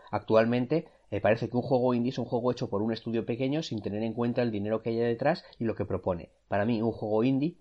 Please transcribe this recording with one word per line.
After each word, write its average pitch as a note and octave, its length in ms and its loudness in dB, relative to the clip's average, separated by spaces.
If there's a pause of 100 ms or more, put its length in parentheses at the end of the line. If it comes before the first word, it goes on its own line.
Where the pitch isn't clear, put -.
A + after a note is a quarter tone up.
(100)
actualmente, A#2+ 760 2 (240)
eh, G2+ 80 -2
parece A2 280 4
que A#2+ 80 -6
un A#2+ 60 2
juego B2+ 320 2
indie A#2+ 160 0
es - 80 -6
un A#2+ 60 -4
juego B2 260 0
hecho A#2+ 180 -4
por G2+ 140 -2
un A2+ 100 0
estudio A2 340 -2
pequeño C3 360 -2
sin A2 180 -6
tener G#2 220 -4
en A2+ 100 -2
cuenta A#2+ 300 0
el A#2 80 0
dinero G#2+ 320 -2
que A#2 80 -2
hay A#2 60 -2
detrás A#2 480 0 (120)
y A#2+ 100 -2
lo G#2 100 0
que G2+ 80 -4
propone. F#2 460 -4 (180)
Para G2+ 160 0
mí, A2+ 180 0
un A#2 80 0
juego G#2+ 320 0
indie C3+ 380 0